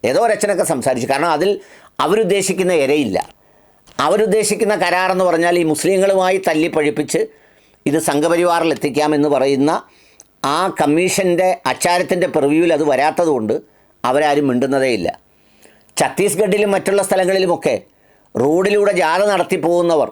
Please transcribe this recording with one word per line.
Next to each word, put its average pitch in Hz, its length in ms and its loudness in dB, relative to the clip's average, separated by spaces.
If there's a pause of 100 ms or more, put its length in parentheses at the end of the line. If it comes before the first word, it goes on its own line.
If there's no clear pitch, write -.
ഏതോ 143 180 2
ഒരച്ഛനൊക്കെ 202 460 0
സംസാരിച്ചു. 127 400 -2
കാരണം 151 240 0
അതിൽ 180 140 0 (540)
അവരുദ്ദേശിക്കുന്ന 190 680 0 (120)
ഇരയില്ല. 131 340 0 (880)
അവരുദ്ദേശിക്കുന്ന 208 760 0
കരാറെന്ന് 185 460 0
പറഞ്ഞാൽ 170 300 2
ഈ 175 120 0
മുസ്ലിങ്ങളുമായി 190 680 2 (100)
തല്ലിപ്പഴിപ്പിച്ച് 156 720 -2 (680)
ഇത് 147 120 0 (100)
സംഘപരിവാറിൽ 165 680 0
എത്തിക്കാമെന്ന് 147 600 0
പറയുന്ന 139 340 2 (760)
ആ 143 140 0 (220)
കമ്മീഷൻ്റെ 175 680 0 (220)
അച്ചാരത്തിൻ്റെ 175 640 0
പ്രിവ്യൂവിൽ 156 420 2
അത് 147 140 0
വരാത്തതുകൊണ്ട് 135 640 0 (500)
അവരാരും 143 460 2
മിണ്ടുന്നതേയില്ല. 127 580 0 (920)
ഛത്തീസ്ഗഡിലും 202 720 0
മറ്റുള്ള 196 280 0
സ്ഥലങ്ങളിലുമൊക്കെ 185 720 0 (680)
റോഡിലൂടെ 196 580 2
ജാഥ 170 220 0 (100)
നടത്തി 185 240 -2 (100)
പോകുന്നവർ 170 460 2